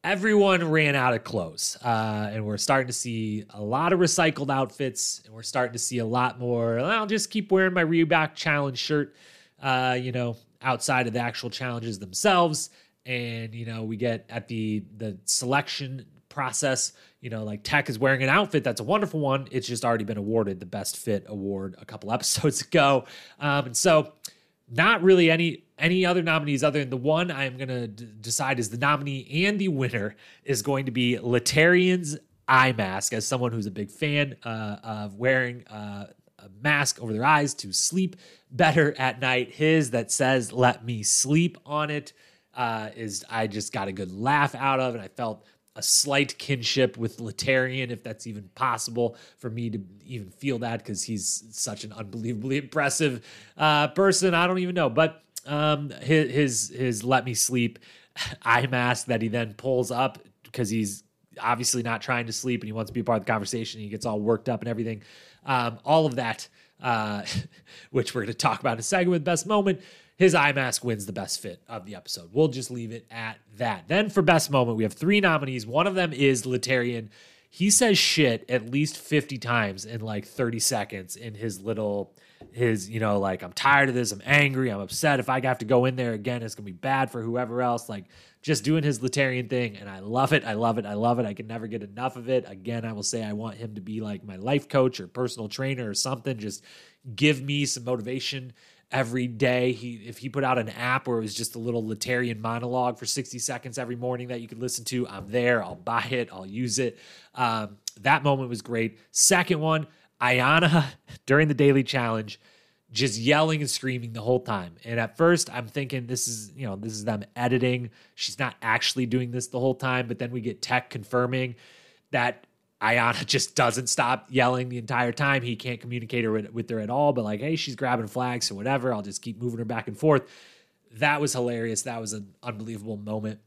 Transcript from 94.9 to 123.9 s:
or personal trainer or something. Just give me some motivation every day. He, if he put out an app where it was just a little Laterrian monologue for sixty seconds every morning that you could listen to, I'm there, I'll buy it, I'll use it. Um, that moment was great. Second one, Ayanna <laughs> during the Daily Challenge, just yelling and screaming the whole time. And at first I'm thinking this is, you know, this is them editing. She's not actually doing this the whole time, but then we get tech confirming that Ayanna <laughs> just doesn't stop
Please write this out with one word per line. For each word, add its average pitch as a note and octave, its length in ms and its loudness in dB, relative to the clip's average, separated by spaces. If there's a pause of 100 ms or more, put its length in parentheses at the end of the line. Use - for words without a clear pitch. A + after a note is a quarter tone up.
or F#2 80 -12
personal A#2+ 420 -6
trainer B2+ 400 -6
or G2 60 -6
something. B2+ 420 -4
Just G#2 280 -10 (500)
give C#3+ 260 4
me C#3+ 260 -2
some B2 180 -6
motivation B2+ 680 -6 (400)
every B2 340 0
day. B2 460 2
He, A#2+ 220 -8 (120)
if A#2+ 120 -14
he B2+ 100 -10
put C3+ 160 -4
out B2+ 140 2
an A2 100 -2
app B2 400 -2
where A#2 100 0
it A2 40 -2
was G#2 120 -6
just A2+ 220 -6
a - 20 -10
little A#2 240 -2
Laterrian A#2+ 560 -2
monologue A#2+ 600 -2
for A#2+ 80 -10
sixty B2+ 320 -6
seconds B2 400 -6
every B2 180 -6
morning B2 320 -6
that A#2+ 120 -6
you A#2 60 -12
could A2+ 140 -14
listen A#2+ 260 -6
to, A#2+ 220 -2
I'm F#2+ 200 -12
there, A#2+ 360 2
I'll F2+ 100 -10
buy A#2 360 -2
it, A#2+ 200 -2
I'll F#2 160 -14
use A#2 320 -2
it. B2 200 -2 (360)
Um, A2 440 -2 (240)
that C3+ 200 4
moment C3+ 280 2
was A2 120 -6
great. A2+ 360 -2 (120)
Second F3 500 4
one, D#3 280 0 (320)
Ayanna C#3+ 640 6 (220)
<laughs> - 200 -18
during D3+ 220 6
the D3 60 2
Daily C#3 280 6
Challenge, A2+ 560 -2 (540)
just A2+ 260 -2
yelling D3+ 420 4
and C#3 80 -4
screaming A#2+ 440 -4
the A2+ 80 -10
whole B2 180 2
time. F#2+ 460 -4
And A#2 160 -2
at A2 160 -4
first E3 360 4
I'm A#2+ 140 -6
thinking C3 400 -6
this B2+ 220 -4
is, A2 260 -10
you C3+ 100 -10
know, G2 120 -4
this A2 160 -8
is G#2 120 -8
them G#2+ 200 -2 (100)
editing. B2 560 0 (240)
She's - 240 -8
not C3 240 -4
actually A#2+ 440 0
doing A#2+ 260 0
this B2 160 -6
the B2+ 100 -6
whole C3 160 2
time, B2+ 320 0
but A2+ 140 -6
then A#2+ 100 -4
we B2 100 -6
get G#2+ 220 -6
tech B2+ 280 -2
confirming B2 680 -2 (560)
that C#3+ 340 -2 (340)
Ayanna A#2 460 2
<laughs> - 0 -
just - 300 -2
doesn't A#2+ 320 2
stop C3 420 0